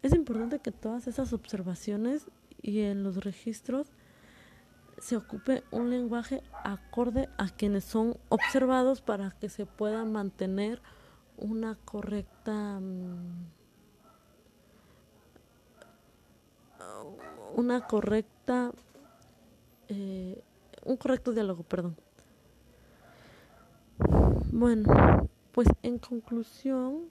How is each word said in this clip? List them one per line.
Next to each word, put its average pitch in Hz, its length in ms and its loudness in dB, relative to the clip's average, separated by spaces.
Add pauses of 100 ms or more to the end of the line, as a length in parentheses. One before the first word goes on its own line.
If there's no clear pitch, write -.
Es 277 120 6
importante 240 460 0
que - 120 -8
todas 233 360 -8
esas 247 260 -4
observaciones 214 920 -6 (340)
y 208 200 -2
en 202 220 -2
los 196 200 -4
registros 233 680 -6 (1040)
se - 200 -4
ocupe 220 540 -2
un 233 180 -2
lenguaje 247 520 -4 (220)
acorde 240 760 -2
a 196 120 -2
quienes 202 340 -2
son 226 340 0 (120)
observados 262 720 2
para 196 300 -4
que - 180 -8
se 208 160 -8
pueda 214 400 -4
mantener 202 760 -4 (560)
una 220 380 -4 (100)
correcta, 208 920 -6
mm, 180 680 -10 (4000)
una 247 320 0
correcta, 220 840 -2 (1160)
eh, 190 520 -6 (420)
un 254 140 -2
correcto 254 360 0
diálogo, 190 300 -2
perdón. 175 340 -4 (2500)
Bueno, 233 800 8 (220)
pues 240 160 6 (160)
en 240 160 -2
conclusión 254 1120 -4